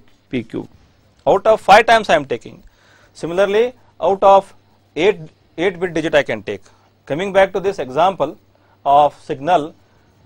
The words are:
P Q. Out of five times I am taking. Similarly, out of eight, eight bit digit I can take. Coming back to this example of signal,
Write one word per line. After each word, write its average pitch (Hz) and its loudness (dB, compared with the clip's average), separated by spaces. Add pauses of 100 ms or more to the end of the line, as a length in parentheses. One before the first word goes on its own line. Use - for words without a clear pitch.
(280)
P 120 -6
Q. 110 -12 (580)
Out 190 2
of 214 0
five 214 4
times 220 2
I 190 2
am 151 0
taking. 120 -12 (520)
Similarly, 202 -2 (280)
out 190 -2
of 196 4 (400)
eight, 180 0 (400)
eight 175 -4
bit 180 -6
digit 156 -4
I 143 0
can 113 -8
take. 104 -10 (420)
Coming 180 -8
back 190 2
to 208 -4
this 185 -6
example 151 -4 (480)
of 143 2
signal, 156 -4 (520)